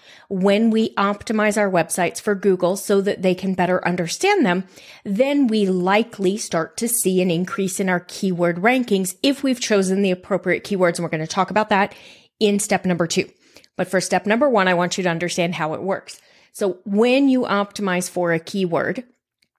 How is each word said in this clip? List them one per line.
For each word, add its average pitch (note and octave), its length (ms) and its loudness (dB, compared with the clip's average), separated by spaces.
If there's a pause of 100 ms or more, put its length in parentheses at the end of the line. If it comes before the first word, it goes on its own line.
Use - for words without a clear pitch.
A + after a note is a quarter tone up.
(300)
When G3+ 420 4
we A3 240 0
optimize G#3 640 0
our G3+ 100 2
websites F3 500 0
for G#3 140 -2
Google F#3 420 2
so G3 260 0
that G3 200 -2
they F#3 140 2
can F#3+ 180 -4
better F3+ 340 0
understand G3 600 0
them, F#3 160 0 (400)
then C4+ 420 2
we G#3+ 220 2
likely F#3+ 720 0
start - 400 -4
to A#3+ 100 -4
see F#3+ 340 0
an F#3 80 2
increase F3+ 500 -2
in G3 80 -2
our F3+ 120 0
keyword F3 640 -2
rankings A3+ 580 0
if C#4 220 0
we've C4 180 0
chosen F#3+ 400 0
the G3+ 80 2
appropriate F3+ 540 -2
keywords. F3+ 320 0
And E3+ 80 -6
we're D#3+ 60 -6
gonna D#3 180 -4
talk F#3 240 -2
about G#3+ 180 0
that G3+ 240 0 (460)
in G3+ 180 2
step G3 260 -2
number F3 220 0
two. - 240 -4 (480)
But F#3 120 -4
for F#3+ 120 0
step F3+ 240 -2
number A#3+ 240 2
one, G3+ 180 4
I F#3 60 4
want F3 240 0
you G3 60 -4
to F3+ 80 2
understand E3+ 420 -2
how D#3 220 -4
it - 80 -8
works. - 360 -6 (320)
So G3 320 -4
when B3 460 2
you B3+ 120 2
optimize G3+ 680 -2
for F3 240 -2
a E3 60 0
keyword, F3+ 640 -2 (560)